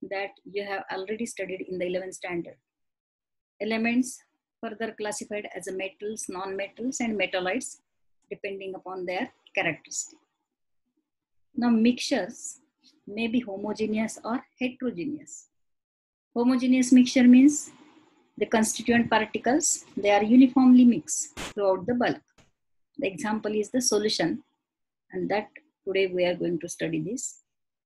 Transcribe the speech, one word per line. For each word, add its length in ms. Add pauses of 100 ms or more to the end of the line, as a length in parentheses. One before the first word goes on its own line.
(100)
that 200 (200)
you 140
have 280
already 340
studied 420
in 100
the 80
eleventh 280
standard. 420 (1040)
Elements 600 (380)
further 380
classified 580
as 120
a 40
metals, 560
non-metals 720
and 180
metalloids 600 (500)
depending 460
upon 320
their 240 (240)
characteristic. 640 (1400)
Now 140
mixtures 880 (480)
may 200
be 140
homogeneous 840
or 200 (160)
heterogeneous. 840 (880)
Homogeneous 580
mixture 320
means 460 (680)
the 80
constituent 640
particles, 720 (120)
they 140
are 120
uniformly 640
mixed 540
throughout 480
the 80
bulk. 280 (760)
The 100
example 480
is 160
the 100
solution, 640 (720)
and 160
that 200 (380)
today 200
we 180
are 100
going 260
to 80
study 340
these 380 (460)